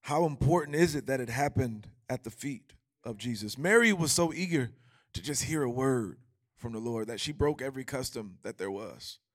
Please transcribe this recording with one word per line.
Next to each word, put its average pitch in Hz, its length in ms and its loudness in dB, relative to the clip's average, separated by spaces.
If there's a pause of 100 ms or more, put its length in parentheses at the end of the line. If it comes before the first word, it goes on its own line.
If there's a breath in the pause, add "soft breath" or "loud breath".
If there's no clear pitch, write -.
How 156 240 2
important 147 500 2
is 160 200 4
it 131 100 -2
that 131 140 0
it 117 100 -4
happened 120 580 0 (220)
at 127 140 -4
the 113 80 -8
feet - 420 -8 (300)
of 113 140 -8
Jesus? 107 420 -6
Mary 214 340 6
was 165 180 2
so 165 220 4
eager 160 380 0 (420 soft breath)
to - 80 -8
just 139 220 -4
hear 151 180 0
a 127 80 2
word 123 480 0 (380)
from 120 160 -10
the 110 80 -6
Lord 113 280 -4
that 113 120 -8
she 151 120 -6
broke 147 300 0
every 131 220 -6
custom 117 580 -8
that - 160 -10
there 98 140 -4
was. 98 480 -10 (160)